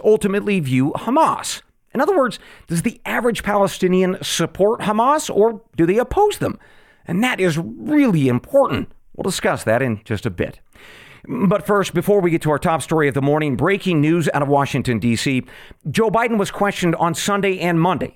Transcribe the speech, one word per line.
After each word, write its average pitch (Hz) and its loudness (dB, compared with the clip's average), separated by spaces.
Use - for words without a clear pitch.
ultimately 202 0
view 131 0
Hamas. - 0
In 226 0
other 320 2
words, 254 0
does 165 -2
the - -4
average 233 -2
Palestinian 185 0
support 185 0
Hamas 233 0
or 214 2
do 165 2
they 196 2
oppose 403 0
them? - -6
And 175 -2
that 247 -2
is 170 2
really 220 0
important. 165 0
We'll - -6
discuss 180 -2
that 113 2
in 117 -2
just 104 -6
a 117 -4
bit. - -6
But 202 0
first, 202 0
before 190 2
we 175 2
get 165 0
to 151 0
our 147 2
top 160 0
story 160 0
of 120 0
the 139 -2
morning, 143 2
breaking 185 0
news 156 2
out 143 -2
of 143 0
Washington, 131 0
D 117 0
C. 131 -2
Joe 220 0
Biden 226 0
was 196 -2
questioned 185 0
on 165 0
Sunday 196 0
and 170 0
Monday 175 -2